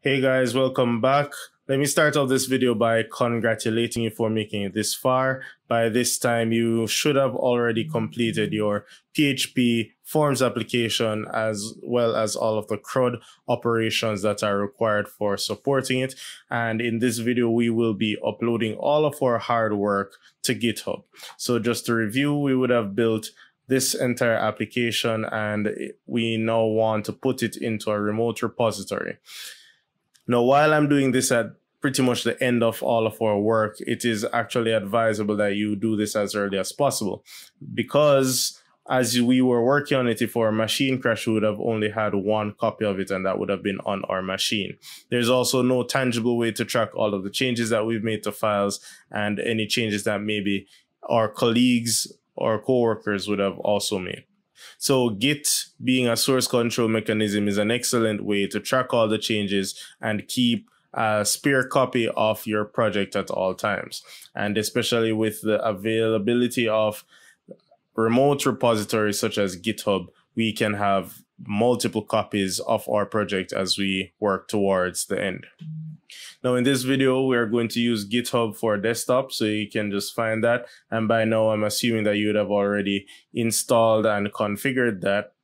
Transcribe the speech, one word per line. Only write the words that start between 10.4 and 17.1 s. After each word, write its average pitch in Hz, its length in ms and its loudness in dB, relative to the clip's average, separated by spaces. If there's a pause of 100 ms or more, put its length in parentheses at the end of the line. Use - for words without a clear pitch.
application, 113 920 -2
as 110 480 -4
well 120 340 0
as 110 200 0
all 110 240 0
of 104 80 -8
the 107 100 -4
crud 123 420 -2 (280)
operations 113 760 0
that 101 220 0
are 101 160 0
required 104 480 0
for 101 300 -2
supporting 127 640 -2
it. 131 120 -4 (380)
And 117 300 -2
in 117 180 -2
this 117 180 2